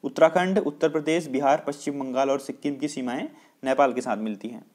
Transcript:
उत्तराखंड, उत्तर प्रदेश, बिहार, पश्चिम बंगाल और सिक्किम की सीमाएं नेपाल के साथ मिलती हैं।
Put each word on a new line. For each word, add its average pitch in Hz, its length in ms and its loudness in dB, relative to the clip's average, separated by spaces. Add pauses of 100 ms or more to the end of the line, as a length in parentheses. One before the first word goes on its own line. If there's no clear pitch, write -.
उत्तराखंड, 185 540 4
उत्तर 151 300 0
प्रदेश, 156 380 0
बिहार, 139 400 2
पश्चिम 143 340 -6
बंगाल 135 300 0
और 135 100 0
सिक्किम 143 360 -6
की 147 120 -4
सीमाएं 131 400 -6 (360)
नेपाल 135 280 4
के 123 80 -2
साथ 117 160 -2
मिलती 110 320 -6
हैं। - 260 -14